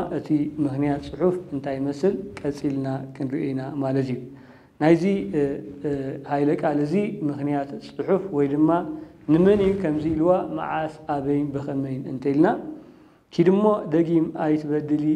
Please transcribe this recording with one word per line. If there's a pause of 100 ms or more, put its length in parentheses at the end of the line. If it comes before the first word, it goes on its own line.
(120)
እቲ (280)
ምኽንያት
ጽሑፍ (120)
እንታይ
ይመስል (200)
ቀጺልና (240)
ክንርእዮ
ኢና (120)
ማለት
እዩ። (640)
ናይዚ፣ (280)
እ፣ (380)
እ፣ (340)
ሃይለ
ቃል
እዚ (280)
ምኽንያት (140)
ጽሑፍ
ወይ
ድማ (580)
ንመን
እዩ
ከምዚ
ኢልዋ (200)
መዓስ (140)
ኣበይን
ብኸመይን
እንተኢልና፣ (840)
"ኪድሞ (240)
ደጊም (120)
ኣይትበድሊ (100)